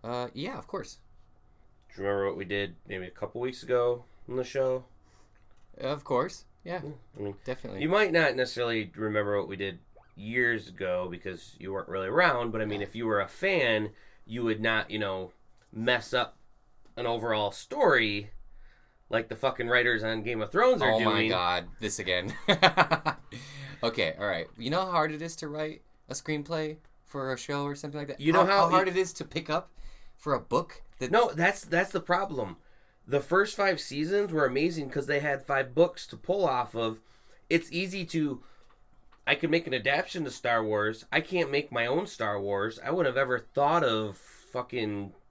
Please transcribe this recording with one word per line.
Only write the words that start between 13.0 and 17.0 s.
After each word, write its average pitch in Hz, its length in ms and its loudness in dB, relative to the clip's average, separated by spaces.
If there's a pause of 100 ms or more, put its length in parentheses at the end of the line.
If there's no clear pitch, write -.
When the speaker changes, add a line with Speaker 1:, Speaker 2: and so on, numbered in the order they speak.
Speaker 2:
were 107 160 2
a 98 60 -2
fan, 120 600 0 (360)
you 117 180 -6
would 110 180 0
not, 110 300 0
you 107 80 -4
know, 95 320 -4 (420)
mess 117 400 0
up 123 240 0 (600)
an 120 80 -6